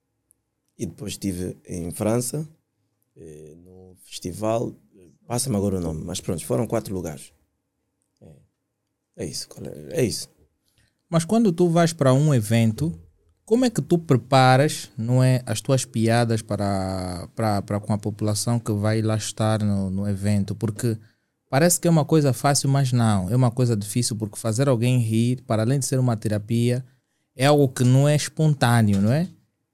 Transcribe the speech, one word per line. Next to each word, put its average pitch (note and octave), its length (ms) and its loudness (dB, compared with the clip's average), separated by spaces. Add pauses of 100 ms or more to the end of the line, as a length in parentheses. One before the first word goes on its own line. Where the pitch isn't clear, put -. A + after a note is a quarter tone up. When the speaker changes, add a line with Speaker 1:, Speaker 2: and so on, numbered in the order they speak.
(760)
Speaker 1:
E A#2 80 -8
depois F2+ 280 -12
estive F#2 440 -6 (100)
em F2 240 -8
França, A#2+ 560 -4 (680)
eh, D#2 480 -20
no F#2 400 -20
festival, A2+ 720 -6 (200)
eh, F2+ 140 -20 (180)
passa-me B2 280 -4
agora G2 220 0
o F2+ 40 -4
nome, D#2+ 220 -6
mas F2 180 -8
pronto, F2 240 -8
foram B2 220 -2
quatro G#2+ 260 -6
lugares. E2 380 -10 (880)
É, F#2 60 -20 (920)
é G2+ 80 -8
isso, - 220 -12
qual - 180 -18
é? D2+ 360 -8
É - 20 4
isso. A#2 240 -4 (840)
Speaker 2:
Mas E3 160 2
quando G#3+ 260 4
tu F3 180 2
vais E3 240 4
para C3 200 4
um D3 200 4
evento, A2+ 680 2 (440)
como B3 220 2
é A#3+ 60 2
que - 100 -2
tu F3 160 0
preparas, C3+ 1000 4
não B2 260 2
é, B2+ 240 2
as A2 140 -4
tuas C3+ 220 0
piadas A2+ 600 0
para, F#2+ 920 -4
para, G#2+ 280 -2
para G2+ 160 -4
com G#2 140 -4
a G#2 40 0
população G#2 640 -4
que A2+ 120 -6
vai G#2+ 300 0
lá A2 140 -2
estar A2 480 -2
no, G2 260 -2
no G2 180 -4
evento? G2+ 460 -2
Porque G#2+ 420 -4 (540)
parece E3 300 2
que - 80 -2
é E3+ 40 4
uma D#3 140 4
coisa C#3+ 280 4
fácil, C#3 360 0
mas C3+ 220 2
não. G#2+ 400 2
É A#2+ 40 0
uma B2+ 140 4
coisa A#2+ 260 0
difícil, A2 400 -4
porque G#2 220 -8
fazer A#2 320 -2
alguém B2 300 2
rir, A#2 440 0
para A2 200 -2
além C3 160 0
de C3 80 -4
ser C3 100 -2
uma B2 180 0
terapia, A#2 720 -2 (500)
é C3 120 2
algo D3 220 4
que - 140 -2
não C3 240 4
é D3 80 4
espontâneo, A#2+ 840 2
não G#2 100 2
é? D#3+ 160 0 (460)